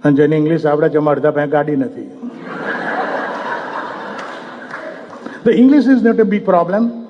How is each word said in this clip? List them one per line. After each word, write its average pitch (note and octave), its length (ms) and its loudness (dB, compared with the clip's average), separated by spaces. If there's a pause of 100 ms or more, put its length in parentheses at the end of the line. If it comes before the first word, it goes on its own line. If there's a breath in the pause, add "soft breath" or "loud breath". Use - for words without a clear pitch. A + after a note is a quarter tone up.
અને C#3+ 120 4
જેને D3+ 200 4
ઇંગ્લિશ D#3 300 2
આવડે D3+ 240 4
છે D#3 60 -2
એમાં D3+ 180 2
અડધા C#3 180 2
પાસે D3 160 -2
ગાડી D3 280 0
નથી. - 360 -4 (3250 loud breath)
The A3+ 80 4
English C4 300 6
is A#3+ 220 4
not A3+ 160 4
a G#3 80 2
big G3+ 160 -2
problem. F#3+ 440 2 (200)